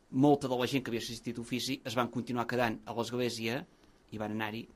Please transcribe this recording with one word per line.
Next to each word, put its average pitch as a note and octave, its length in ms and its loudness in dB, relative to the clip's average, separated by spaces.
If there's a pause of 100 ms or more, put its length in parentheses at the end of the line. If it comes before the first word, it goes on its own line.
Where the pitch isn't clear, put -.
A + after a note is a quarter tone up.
(120)
molta C#3+ 380 6
de B2+ 100 0
la B2 80 2
gent B2+ 160 0
que A#2 80 -6
havia A2+ 80 0
assistit A#2 380 -6
a A#2+ 40 -4
ofici B2 440 -4
es A#2 100 -4
van A#2 160 2
continuar A#2+ 340 -2
quedant A#2+ 400 0
a A2+ 80 -8
l'església A#2 720 -2 (460)
i G#2+ 80 -8
van G#2 160 -4
anar-hi, A2 400 -4